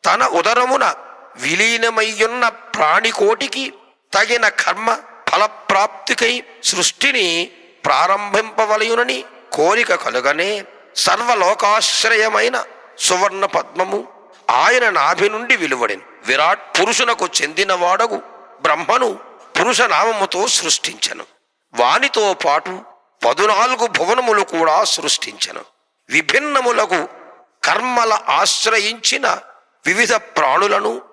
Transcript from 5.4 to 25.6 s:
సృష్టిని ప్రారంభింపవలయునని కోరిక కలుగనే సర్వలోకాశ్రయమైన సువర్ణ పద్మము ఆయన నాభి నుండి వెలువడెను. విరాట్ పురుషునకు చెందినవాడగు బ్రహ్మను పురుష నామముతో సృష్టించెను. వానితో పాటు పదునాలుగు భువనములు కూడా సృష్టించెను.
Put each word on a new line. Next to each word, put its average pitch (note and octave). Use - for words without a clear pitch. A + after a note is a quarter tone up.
సృష్టిని F#3
ప్రారంభింపవలయునని G#3+
కోరిక F3+
కలుగనే D#3+
సర్వలోకాశ్రయమైన G#3+
సువర్ణ F#3+
పద్మము F3
ఆయన G#3+
నాభి E3+
నుండి A#3
వెలువడెను. B2
విరాట్ D3+
పురుషునకు A3+
చెందినవాడగు F#3
బ్రహ్మను E3+
పురుష A3+
నామముతో G3+
సృష్టించెను. -
వానితో G3
పాటు E3+
పదునాలుగు G#3+
భువనములు G#3+
కూడా E3
సృష్టించెను. -